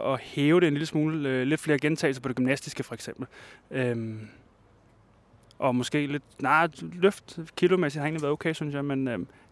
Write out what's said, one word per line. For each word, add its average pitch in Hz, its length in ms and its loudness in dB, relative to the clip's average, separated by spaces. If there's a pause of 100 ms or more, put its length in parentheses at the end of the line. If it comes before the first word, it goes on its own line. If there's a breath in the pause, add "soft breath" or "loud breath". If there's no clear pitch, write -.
(140)
at 127 80 -2
hæve 147 380 4
det 175 80 6
en 147 60 2
lille 147 120 -2
smule, 151 440 0
øh, 127 180 0
lidt 151 140 0
flere 147 180 2
gentagelser 147 420 0
på 135 60 -6
det 123 100 -2
gymnastiske, 131 460 -2
for - 100 -10
eksempel. - 340 -10 (440 soft breath)
Øhm, 117 480 -4 (1400 soft breath)
og 127 160 0
måske 143 320 -2
lidt, 143 160 -6 (160)
nej, 156 280 4 (260)
løft 180 460 0 (160)
kilomæssigt 175 440 2
har 143 60 -2
egentlig 156 160 -2
været 147 120 0
okay, 160 200 -2
synes 147 220 -4
jeg, 143 100 -2
men, 135 220 0
øhm, 107 200 -4 (240 soft breath)